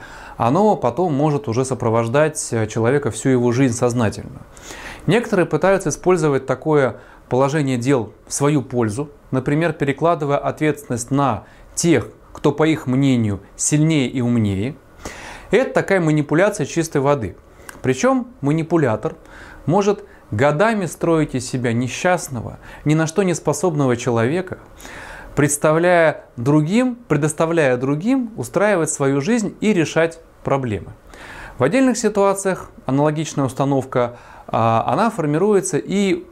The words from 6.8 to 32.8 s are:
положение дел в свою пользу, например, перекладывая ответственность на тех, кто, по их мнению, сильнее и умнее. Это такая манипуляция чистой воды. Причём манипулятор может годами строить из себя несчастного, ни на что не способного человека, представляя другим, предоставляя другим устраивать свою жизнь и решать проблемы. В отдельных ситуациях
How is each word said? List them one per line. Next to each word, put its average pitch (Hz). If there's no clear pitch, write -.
положение 135
дел 120
в -
свою 143
пользу, 120
например, 147
перекладывая 147
ответственность 139
на 131
тех, 147
кто, -
по 156
их 160
мнению, 123
сильнее 151
и 127
умнее. 117
Это 254
такая 196
манипуляция 156
чистой 160
воды. 131
Причём 240
манипулятор 151
может 202
годами 160
строить 156
из 120
себя 123
несчастного, 123
ни 147
на 160
что 196
не 180
способного 147
человека, 123
представляя 160
другим, 156
предоставляя 151
другим 175
устраивать 175
свою 139
жизнь 208
и 208
решать 165
проблемы. 127
В -
отдельных 233
ситуациях 196